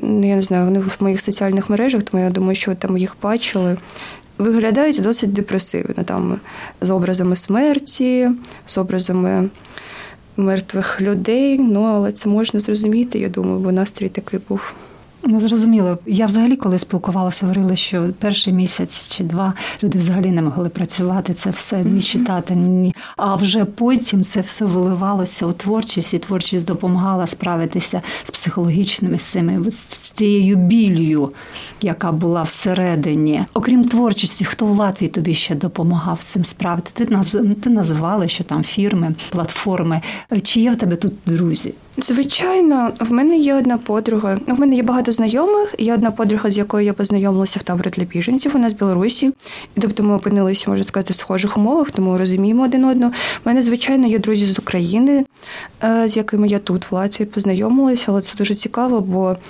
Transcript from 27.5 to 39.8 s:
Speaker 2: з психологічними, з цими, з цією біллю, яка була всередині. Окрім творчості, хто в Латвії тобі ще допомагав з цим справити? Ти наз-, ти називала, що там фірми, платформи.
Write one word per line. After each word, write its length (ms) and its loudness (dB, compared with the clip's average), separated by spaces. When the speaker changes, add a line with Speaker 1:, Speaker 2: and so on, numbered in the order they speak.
Speaker 2:
з 60 -8
психологічними, 880 0
з 40 -4
цими, 480 0
з 400 -6
цією 460 2
біллю, 760 4
яка 300 -2
була 300 0
всередині. 1000 0
Окрім 340 2
творчості, 560 -2
хто 220 -4
в 40 0
Латвії 380 -2
тобі 260 -2
ще 200 -4
допомагав 640 -2
з 40 -6
цим 200 -2
справити? 500 -4
Ти 100 -2
наз-, 400 2
ти 160 -2
називала, 580 0
що 160 -4
там 200 -2
фірми, 500 0
платформи. 720 -2